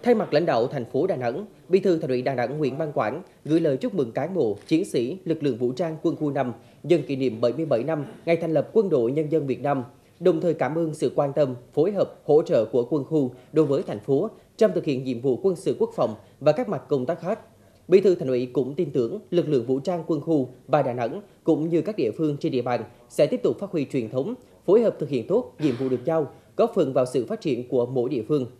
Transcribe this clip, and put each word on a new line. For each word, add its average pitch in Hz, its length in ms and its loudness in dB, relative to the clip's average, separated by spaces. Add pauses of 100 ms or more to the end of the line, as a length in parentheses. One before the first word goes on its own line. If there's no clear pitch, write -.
Thay 240 120 4
mặt 170 180 -2
lãnh 156 120 2
đạo 127 220 2
thành 131 180 -6
phố 139 220 -2
Đà 180 80 0
Nẵng, 127 300 -4 (240)
Bí 185 100 6
thư 185 200 2
Thành 156 100 -4
ủy 127 120 0
Đà 135 140 -2
Nẵng 123 220 -2
Nguyễn 139 200 -2
Văn 156 140 -4
Quảng 131 300 -2 (240)
gửi 160 140 2
lời 143 180 2
chúc 208 180 -4
mừng 127 160 0
cán 147 220 -4
bộ, 113 240 0 (100)
chiến - 180 2
sĩ, 135 400 -2
lực 160 180 -2
lượng 127 140 0
vũ 123 140 0
trang 160 300 -4
Quân 160 140 0
khu 147 160 -2
năm 131 220 -2 (300)
nhân 156 240 2
kỷ 143 80 -2
niệm 120 260 -2
bảy 120 120 2
mươi 160 120 -4
bảy 123 180 0
năm 151 220 -2 (200)
ngày 165 120 2
thành 165 160 -4
lập 139 200 0
Quân 214 160 4
đội 123 220 4
Nhân 151 200 0
dân 151 160 0
Việt 117 140 -2
Nam, 131 220 0 (360)
đồng 170 220 2
thời 170 120 2
cảm 139 220 -2
ơn 165 180 0
sự 139 220 -2
quan 143 180 0
tâm, 139 220 0 (180)
phối 165 180 2
hợp, 185 220 -2 (120)
hỗ 151 160 6
trợ 131 240 2
của 120 240 0
quân 160 140 0
khu 143 280 0 (220)
đối 156 120 4
với 135 180 0
thành 110 160 -8
phố 147 300 0 (280)
trong 214 180 4
thực 170 100 -2
hiện 135 180 -2
nhiệm 120 180 -4
vụ 127 220 2
quân 185 120 2
sự, 131 240 -2
quốc 226 160 0
phòng 113 200 0 (240)
và 147 120 4
các 208 180 -2
mặt 147 180 -4
công 131 180 0
tác 175 140 -4
khác. 196 200 -4 (480)
Bí 185 140 8
thư 185 140 6
Thành 160 120 -6
ủy 127 180 0
cũng 131 300 -2
tin 151 160 -4
tưởng 131 280 0 (100)
lực 165 200 0
lượng 123 160 2
vũ 131 140 0
trang 170 280 -4
Quân 156 140 0
khu 143 280 0 (180)
và 156 140 2
Đà 131 120 -2
Nẵng 123 280 -4 (220)
cũng 160 260 2
như 165 120 2
các 208 140 -6
địa 117 160 0
phương 151 280 -2
trên 160 120 -2
địa 123 100 -2
bàn 120 220 -2 (260)
sẽ 202 180 2
tiếp 254 160 -2
tục 139 160 0
phát 196 120 -8
huy 147 140 -2
truyền 113 240 -4
thống, 147 240 -4 (320)
phối 214 160 6
hợp 208 180 2
thực 143 100 -6
hiện 127 180 -2
tốt 240 320 0
nhiệm 143 160 0
vụ 131 140 -2
được 123 160 -2
giao, 160 260 0 (260)
góp 226 180 2
phần 139 180 2
vào 127 120 4
sự 127 200 -2
phát - 160 -8
triển 123 280 -2
của 120 160 2
mỗi 127 240 -2
địa 123 180 -4
phương. 143 180 0 (140)